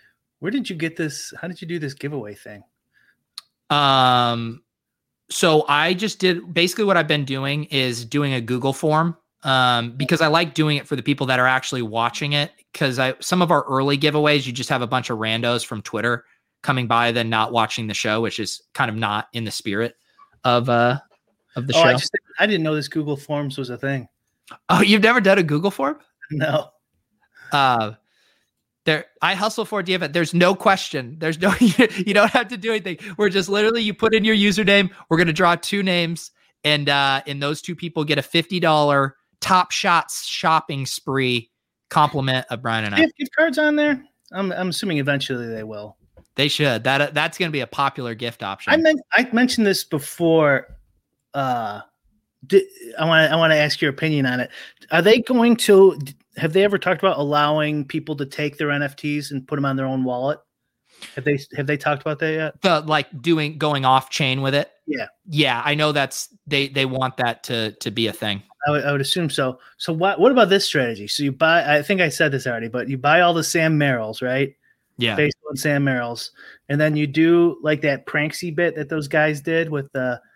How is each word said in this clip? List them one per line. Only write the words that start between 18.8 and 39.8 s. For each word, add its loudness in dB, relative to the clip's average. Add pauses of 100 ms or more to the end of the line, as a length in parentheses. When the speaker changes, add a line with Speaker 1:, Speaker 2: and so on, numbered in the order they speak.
Speaker 2:
of -8
not -4
in -6
the -8
spirit -6 (480)
of, 2
uh, 2 (560)
of -8
the -2
Speaker 1:
Oh, 6
Speaker 2:
show. 8
Speaker 1:
I 6
just, -4 (280)
I 2
didn't 0
know 0
this -4
Google -4
Forms -6
was -6
a -10
thing. -4 (640)
Speaker 2:
Oh, 4
you've 6
never 6
done 4
a 4
Google 0
form? -4 (320)
Speaker 1:
No. -2 (800)
Speaker 2:
Uh, 2 (920)
there, 0 (160)
I 0
hustle -4
for -4
it, -2
but -4
there's 0
no 4
question. -2
There's -4
no, 2
<laughs> 0
you 4
don't 4
have 0
to -10
do -4
anything. -4 (200)
We're 2
just -2
literally, 2
you -2
put 0
in 2
your 4
username. 4 (200)
We're 2
gonna 4
draw 4
two -4
names, -2 (320)
and, 0
uh, 2
and -8
those -4
two -10
people -6
get 0
a 0
fifty -2
dollar 2 (240)
Top 2
Shots 0